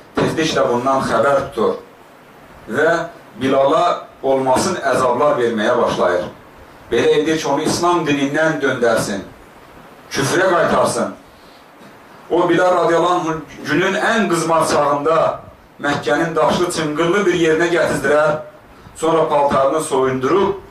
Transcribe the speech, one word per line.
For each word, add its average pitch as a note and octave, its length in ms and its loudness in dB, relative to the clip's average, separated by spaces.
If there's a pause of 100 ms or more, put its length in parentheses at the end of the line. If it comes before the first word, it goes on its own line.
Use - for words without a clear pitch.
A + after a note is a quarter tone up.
(180)
tezliklə C#3+ 520 0
bundan C3 380 0
xəbər - 400 0
tutur - 300 -2 (920)
və A2+ 200 0 (520)
Bilala C#3 640 2 (160)
olmasın C3+ 580 0
əzablar C#3 560 0
verməyə A2+ 400 0
başlayır. - 460 0 (680)
Belə C#3+ 300 4
edir D#3+ 160 0
ki, D#3 100 -4
onu C#3 140 0
İslam E3+ 460 0
dinindən D3 540 0
döndərsin, A#2 600 0 (880)
küfrə F#3 400 0
qaytarsın. A#2 640 0 (1160)
O, E3+ 200 2
Bilal F3+ 340 2
radiyallahu E3 500 0
anh - 360 -12
günün F#3 240 0
ən G#3+ 360 0
qızmar D#3+ 380 0
çağında D3 720 0 (420)
Məkkənin D#3 540 -2
daşlı D#3 380 0
çınqıllı E3 520 0
bir F3 120 2
yerinə D#3+ 320 2
gətizdirər, D3+ 720 0 (560)
sonra D#3+ 340 0
paltarını D3 520 2
soyundurub C3 760 0 (160)